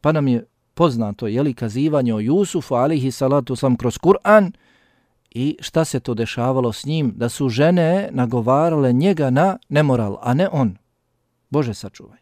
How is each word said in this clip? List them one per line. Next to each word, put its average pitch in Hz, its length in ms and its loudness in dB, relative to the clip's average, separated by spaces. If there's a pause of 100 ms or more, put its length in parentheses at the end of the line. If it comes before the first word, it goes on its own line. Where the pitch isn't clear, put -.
Pa 151 100 0
nam 147 160 0
je 120 180 0 (280)
poznato, 117 540 -2
je 117 160 -2
li, 139 100 -2
kazivanje 127 600 -2
o 110 60 -2
Jusufu 151 560 -2
alaihi 131 360 0
salatu 135 440 -2
wasalam 127 220 0
kroz 120 200 -2
Kur'an 208 540 4 (800)
i 135 280 -4
šta - 260 -2
se 135 140 -4
to 120 140 -6
dešavalo 120 600 -2
s - 120 -12
njim, 143 300 -2
da 117 140 -2
su 135 200 -2
žene 170 600 2
nagovarale 127 840 0
njega 156 360 2
na 170 280 2 (120)
nemoral, 127 520 0
a 123 120 -2
ne 180 180 2
on. 120 260 0 (720)
Bože 135 240 -2
sačuvaj. - 480 -18